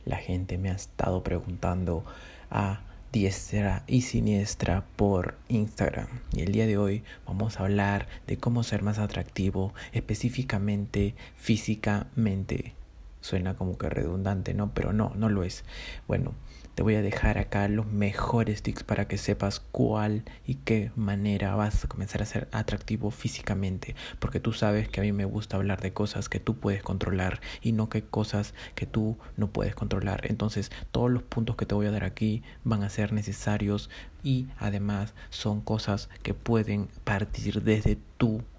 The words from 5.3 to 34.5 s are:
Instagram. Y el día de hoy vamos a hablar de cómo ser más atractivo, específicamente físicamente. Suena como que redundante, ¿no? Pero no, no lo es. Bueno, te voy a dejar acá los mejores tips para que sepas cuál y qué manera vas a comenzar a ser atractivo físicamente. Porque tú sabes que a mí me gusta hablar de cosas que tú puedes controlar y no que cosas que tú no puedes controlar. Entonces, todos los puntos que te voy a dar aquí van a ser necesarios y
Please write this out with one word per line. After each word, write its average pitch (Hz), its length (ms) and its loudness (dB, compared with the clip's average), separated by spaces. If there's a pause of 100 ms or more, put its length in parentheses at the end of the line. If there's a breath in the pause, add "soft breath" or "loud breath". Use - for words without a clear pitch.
Instagram. 107 580 0 (260)
Y - 100 0
el 98 100 2
día 110 160 4
de 101 100 4
hoy 104 240 2 (240 loud breath)
vamos 104 320 -2
a 95 60 0
hablar 101 420 4 (220 loud breath)
de - 80 0
cómo 120 260 2
ser 104 200 0
más 104 180 0
atractivo, 95 760 0 (180 loud breath)
específicamente 104 1200 0 (180 loud breath)
físicamente. 104 1400 0 (440)
Suena 92 340 0
como 92 240 -2
que - 100 -2
redundante, 92 680 0
¿no? 104 200 0
Pero 90 180 2
no, 107 240 2
no 107 140 4
lo 98 140 4
es. - 200 -6 (420 loud breath)
Bueno, 92 280 0 (400 loud breath)
te - 80 0
voy 107 140 6
a 107 40 4
dejar 104 380 2
acá 101 300 2
los 107 180 2
mejores 107 760 2
tips - 200 -2
para 101 260 0
que 95 80 0
sepas 101 440 0
cuál 107 640 2 (200 loud breath)
y 135 120 -2
qué 110 380 2
manera 101 600 2
vas 104 300 2
a - 40 -2
comenzar - 320 -2
a 104 60 0
ser - 260 -4
atractivo 107 580 -2
físicamente. 95 840 -2 (240 loud breath)
Porque - 220 0
tú 113 120 0
sabes 107 380 2
que - 100 -2
a 101 40 2
mí 104 80 4
me 101 120 2
gusta 107 320 -2
hablar 98 240 0
de 98 140 -4
cosas 104 340 -2
que - 100 -2
tú - 200 -2
puedes 101 240 0
controlar 92 580 0 (220 loud breath)
y 117 100 2
no 107 160 2
que 107 140 -2
cosas 104 500 -2 (220 loud breath)
que - 100 -4
tú 110 320 0 (220 loud breath)
no 107 80 2
puedes 101 280 0
controlar. 98 540 0
Entonces, 107 420 0 (200 loud breath)
todos 120 200 4
los 123 120 2
puntos 113 340 -2
que - 80 -2
te 101 100 0
voy 104 120 4
a 104 60 2
dar 98 120 0
aquí 107 380 0 (200 loud breath)
van 107 200 2
a 101 80 0
ser 107 240 0
necesarios 104 720 0 (340 loud breath)
y 131 260 0 (100)